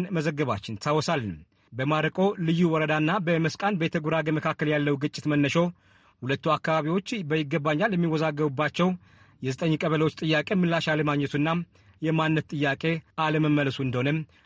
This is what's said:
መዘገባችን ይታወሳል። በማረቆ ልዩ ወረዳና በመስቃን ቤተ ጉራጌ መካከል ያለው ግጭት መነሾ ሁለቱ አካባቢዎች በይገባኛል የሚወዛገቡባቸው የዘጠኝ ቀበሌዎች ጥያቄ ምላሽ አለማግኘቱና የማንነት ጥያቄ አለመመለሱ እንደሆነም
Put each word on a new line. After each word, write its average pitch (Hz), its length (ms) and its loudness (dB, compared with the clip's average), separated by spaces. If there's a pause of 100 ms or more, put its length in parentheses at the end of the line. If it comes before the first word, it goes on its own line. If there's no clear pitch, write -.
(100)
መዘገባችን 143 680 -2
ይታወሳል። 151 480 0 (480)
በማረቆ 151 460 0 (200)
ልዩ 165 300 2
ወረዳና 156 420 2 (120)
በመስቃን 165 560 0
ቤተ 160 220 -2
ጉራጌ 156 300 0
መካከል 156 380 0
ያለው 147 280 2
ግጭት 147 300 -6
መነሾ 147 280 2 (680)
ሁለቱ 135 280 -4
አካባቢዎች 160 580 0 (180)
በይገባኛል 156 680 0
የሚወዛገቡባቸው 156 960 0 (540)
የዘጠኝ 135 340 -2
ቀበሌዎች 156 420 0
ጥያቄ 156 340 0
ምላሽ 170 360 2
አለማግኘቱና 147 600 0 (540)
የማንነት 156 460 0
ጥያቄ 143 360 -2 (340)
አለመመለሱ 151 600 2
እንደሆነም 131 380 0 (280)